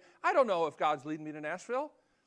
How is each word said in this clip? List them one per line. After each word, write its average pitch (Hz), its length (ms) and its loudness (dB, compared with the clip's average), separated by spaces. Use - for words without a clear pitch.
'I 359 120 4
don't 277 120 6
know 175 200 2
if 147 100 -4
God's 151 300 0
leading 156 180 -6
me 151 80 -8
to 151 80 -12
Nashville. 233 520 -6